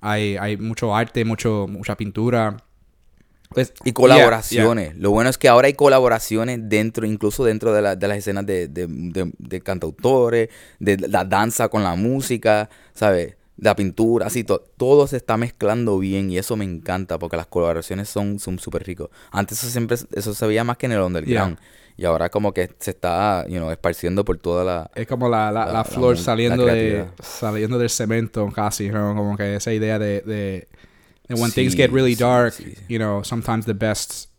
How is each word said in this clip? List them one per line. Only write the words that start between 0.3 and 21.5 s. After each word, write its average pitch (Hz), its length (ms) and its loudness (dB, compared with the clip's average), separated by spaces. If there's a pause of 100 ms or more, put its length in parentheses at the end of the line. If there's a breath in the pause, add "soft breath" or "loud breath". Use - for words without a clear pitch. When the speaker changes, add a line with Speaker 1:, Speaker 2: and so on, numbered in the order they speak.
Speaker 1:
hay 104 200 -4
mucho 110 360 -4
arte, 113 300 0
mucho, 110 460 0
mucha 101 260 -6
pintura. 110 640 -2 (920)
Pues, - 220 0 (100)
Speaker 2:
Y - 40 -4
Speaker 1:
yeah, 127 80 0
Speaker 2:
colaboraciones. 117 1000 6
Speaker 1:
yeah. 82 80 -12
Speaker 2:
Lo 98 100 4
bueno 113 180 4
es 131 80 -4
que - 100 4
ahora 123 200 8
hay 143 80 4
colaboraciones 123 880 4
dentro, 110 420 0
incluso 107 400 0
dentro 110 280 2
de 107 100 4
la, 98 120 0
de 92 120 -4
las 101 100 -2
escenas 101 280 -4
de, 92 220 -2
de, 85 220 -6
de, 85 480 -6
de - 240 -12
cantautores, 113 880 0 (300 loud breath)
de 98 180 2 (100)
la 95 160 0
danza 104 460 0
con 107 140 0
la 90 120 0
música, 110 760 0 (240 soft breath)
¿sabes? 95 420 0 (200)
La 101 200 2
pintura, 107 500 0
así, 113 180 -4
to-, 104 200 -2 (140)
todo 139 280 6
se 135 100 -6
está 117 220 -2
mezclando 113 640 0
bien 95 320 -2
y 90 80 -2
eso 110 180 -4
me 101 80 -4
encanta 90 540 -6
porque 85 180 -6
las 82 80 -6
colaboraciones 87 640 -2
son, 104 300 -4
son 92 180 -8
súper - 260 -8
ricos. 87 260 -10 (220 soft breath)
Antes 104 300 -4
eso 120 100 -6
siempre, 120 240 0 (200)
eso 104 180 -4
se 110 140 -2
veía 107 160 2
más 120 140 -2
que 131 100 -4
en 120 60 -2
el 104 80 0
underground. 90 580 -2